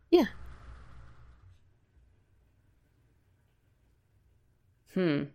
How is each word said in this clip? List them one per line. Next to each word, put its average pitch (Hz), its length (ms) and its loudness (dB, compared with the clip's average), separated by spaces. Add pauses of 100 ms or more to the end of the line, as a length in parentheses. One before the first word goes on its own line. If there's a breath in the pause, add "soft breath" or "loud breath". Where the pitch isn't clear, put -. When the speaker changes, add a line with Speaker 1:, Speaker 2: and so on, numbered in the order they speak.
(100)
Speaker 1:
Yeah. 330 140 8 (4000)
Speaker 2:
Hmm. 151 300 2 (100)